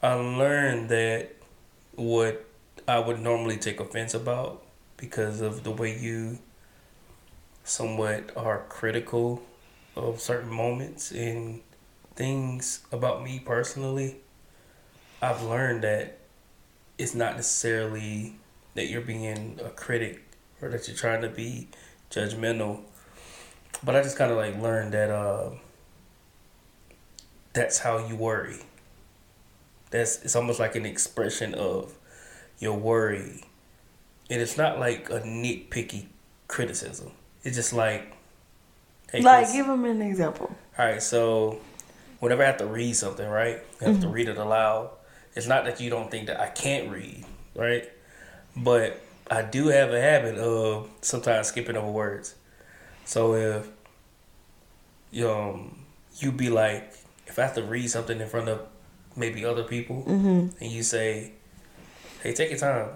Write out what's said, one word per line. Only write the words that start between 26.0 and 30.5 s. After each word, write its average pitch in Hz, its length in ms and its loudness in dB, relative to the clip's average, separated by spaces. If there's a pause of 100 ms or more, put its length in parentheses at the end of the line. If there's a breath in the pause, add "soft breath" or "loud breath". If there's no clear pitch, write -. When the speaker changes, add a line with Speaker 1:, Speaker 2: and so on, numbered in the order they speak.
Speaker 1:
that's 117 240 2
how 113 300 0
you 113 80 -6
worry. 110 420 -2 (1300)
That's, 117 320 0
it's 127 120 0
almost 120 240 2